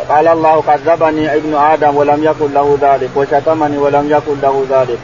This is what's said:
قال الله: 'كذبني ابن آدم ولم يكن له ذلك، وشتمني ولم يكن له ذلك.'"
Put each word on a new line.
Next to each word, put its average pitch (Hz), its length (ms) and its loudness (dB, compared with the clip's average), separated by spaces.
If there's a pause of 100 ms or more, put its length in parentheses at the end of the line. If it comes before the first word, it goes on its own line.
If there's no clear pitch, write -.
قال 156 200 2
الله: 160 340 2
'كذبني 156 720 0
ابن 151 200 -2
آدم 147 420 2
ولم 147 280 2
يكن 151 300 -2
له 143 260 2
ذلك، 135 360 0
وشتمني 147 640 -2
ولم 143 320 0
يكن 147 320 -2
له 135 280 0
ذلك.'" 127 340 0